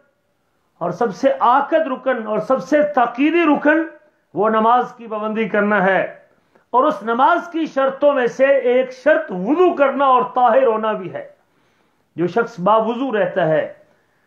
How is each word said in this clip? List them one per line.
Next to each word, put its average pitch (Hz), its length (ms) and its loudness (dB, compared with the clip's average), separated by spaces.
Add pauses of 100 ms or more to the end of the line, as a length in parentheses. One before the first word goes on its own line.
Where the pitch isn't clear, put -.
(800)
और 175 100 -4
सबसे 240 400 -2
आकद 277 560 0
रुकन 254 360 -4
और 214 160 -4
सबसे 294 440 0
ताकीदी 294 600 0
रुकन 311 460 2 (460)
वो 202 140 0
नमाज 226 420 2
की 233 160 -20
पाबंदी 214 420 -6
करना 208 320 0
है। - 380 0 (540)
और 254 120 4
उस 302 180 -4
नमाज 262 440 0
की 320 200 -4
शर्तों 269 460 0
में 247 140 0
से 269 180 0 (260)
एक 254 220 0
शर्त 320 380 0
वुजू 277 400 2
करना 269 380 0
और 254 140 4
ताहिर 247 440 2
होना 220 260 -2
भी 185 160 -8
है। 131 280 -14 (800)
जो 170 100 -2
शख्स 226 320 -4
बावुजू 220 520 0
रहता 185 340 -2
है, - 400 -2 (420)